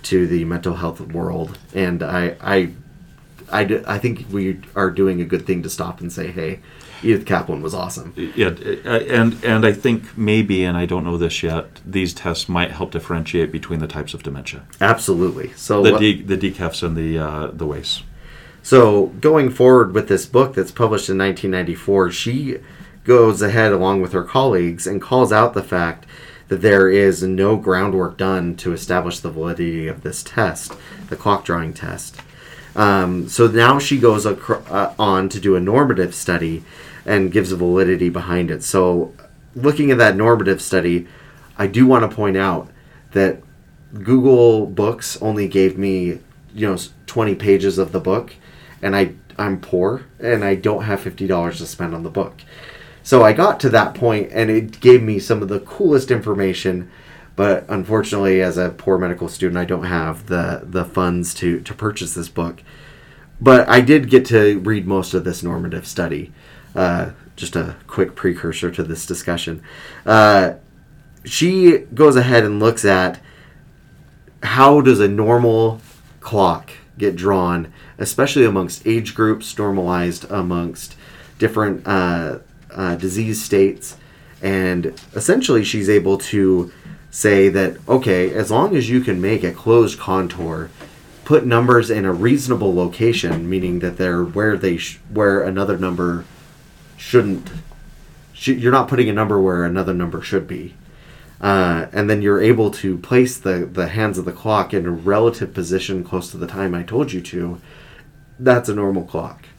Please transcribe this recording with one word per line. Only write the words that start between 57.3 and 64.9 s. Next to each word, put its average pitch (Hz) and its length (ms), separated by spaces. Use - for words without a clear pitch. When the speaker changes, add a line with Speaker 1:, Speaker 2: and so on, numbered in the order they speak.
Speaker 1:
but 98 340
unfortunately, 98 760
as 87 140
a 90 140
poor - 260
medical 90 320
student, 87 300
I 87 60
don't 87 220
have 80 400
the, 87 360
the 90 220
funds 87 500
to, 87 280
to - 120
purchase 104 400
this 85 140
book. 85 340
But 127 280
I 123 120
did 131 280
get 127 180
to 104 340
read 98 260
most 95 280